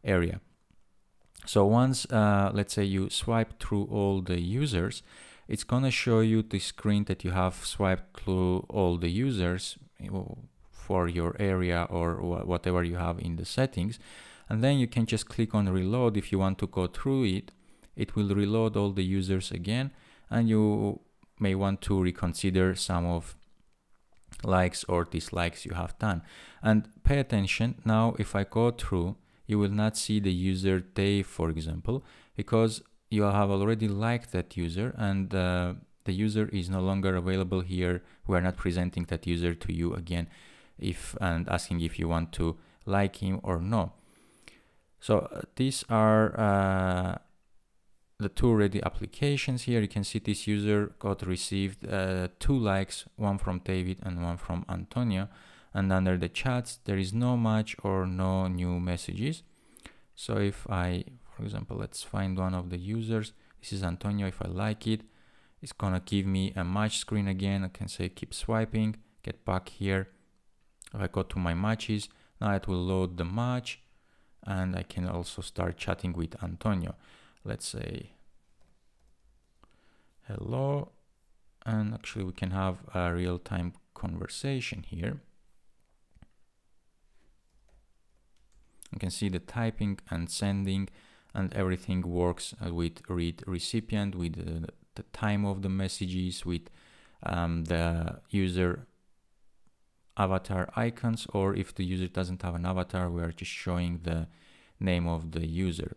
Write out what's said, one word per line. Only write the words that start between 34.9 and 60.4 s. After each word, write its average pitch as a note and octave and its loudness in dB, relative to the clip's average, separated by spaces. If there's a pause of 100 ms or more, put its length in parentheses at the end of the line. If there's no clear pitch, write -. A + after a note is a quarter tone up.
and, G2 0
uh, F2+ 2 (320)
the F#2+ 0
user G#2+ 2
is F2+ -2
no F#2+ 0
longer F#2+ 2
available F#2 0
here. F2+ 0 (240)
We F#2 2
are F2 4
not F#2 2
presenting F2+ 0
that E2+ -4
user E2+ 2
to E2+ -4
you E2 -2
again E2+ -4 (520)
if, - -6
and F2 0
asking E2+ -2
if - -2
you E2 0
want E2 0
to E2 0 (280)
like G2 2
him F#2+ -2
or F2 0
no. F#2+ 0 (1120)
So, G#2 4
uh, - -6 (160)
these C3+ 0
are, A2 6
uh, F#2+ 2 (1000)
the G2+ -2
two A#2+ 6
ready G2+ 4
applications C3+ -2
here. A#2 2
You G2+ 0
can G2+ -2
see - -4
this - -2
user G#2 2
got G2 -2
received, F#2+ -2
uh, F#2+ 0 (100)
two C#3 4
likes, G2 0 (140)
one G2 0
from F#2 -2
David F#2 -2
and F2 -4
one E2+ -2
from F2 -6
Antonio. G2 -2 (460)
And G2 2
under F#2 4
the F2 -2
chats, B2 -4
there G2 0
is F#2+ -2
no B2 2
much A2 2
or F#2+ 0
no F#2 2
new F2+ 0
messages. F2+ -4 (760)
So A2 -4
if G2+ -2